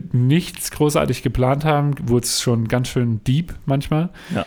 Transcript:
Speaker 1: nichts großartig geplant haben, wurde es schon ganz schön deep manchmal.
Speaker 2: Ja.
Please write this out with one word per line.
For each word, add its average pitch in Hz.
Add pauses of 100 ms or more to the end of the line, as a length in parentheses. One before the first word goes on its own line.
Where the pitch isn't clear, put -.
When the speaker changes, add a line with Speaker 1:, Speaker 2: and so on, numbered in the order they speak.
(120)
Speaker 1:
nichts 131
großartig 147
geplant 127
haben, 147 (160)
wurde 117
es -
schon 117
ganz 127
schön 117
deep 151 (100)
manchmal. 151 (260)
Speaker 2:
Ja. 101